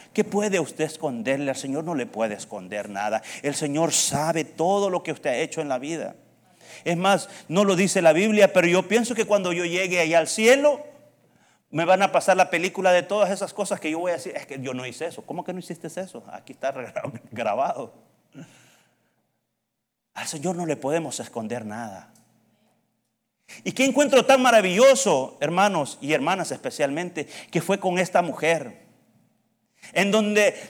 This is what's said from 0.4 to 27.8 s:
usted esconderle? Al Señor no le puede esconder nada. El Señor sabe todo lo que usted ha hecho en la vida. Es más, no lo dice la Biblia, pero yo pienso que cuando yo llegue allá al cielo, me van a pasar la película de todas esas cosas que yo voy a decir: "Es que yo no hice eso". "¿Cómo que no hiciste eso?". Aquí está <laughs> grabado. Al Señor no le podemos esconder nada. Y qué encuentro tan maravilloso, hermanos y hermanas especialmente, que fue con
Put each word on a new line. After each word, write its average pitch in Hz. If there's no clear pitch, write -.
usted 156
esconderle? 135
Al 127
Señor 143
no 160
le 123
puede 110
esconder 101
nada. 107
El 143
Señor 156
sabe 156
todo 196
lo 180
que 160
usted 143
ha 123
hecho 160
en 147
la 127
vida. 135
Es 170
más, 190
no 185
lo 190
dice 190
la 165
Biblia, 208
pero 180
yo 180
pienso 226
que 214
cuando 190
yo 175
llegue 180
allá 165
al 156
cielo, 269
me 165
van 185
a 196
pasar 185
la 180
película 185
de 175
todas 196
esas 190
cosas 196
que 156
yo 160
voy 180
a 170
decir: 175
"Es 143
que 135
yo 131
no 127
hice 123
eso". 170
"¿Cómo 170
que 180
no 180
hiciste 170
eso?". 170
Aquí 98
está 135
<laughs> 117
grabado. 117
Al 127
Señor 160
no 175
le 151
podemos 143
esconder 113
nada. 107
Y -
qué 262
encuentro 269
tan 269
maravilloso, 214
hermanos 175
y 143
hermanas 156
especialmente, 151
que 160
fue 196
con 185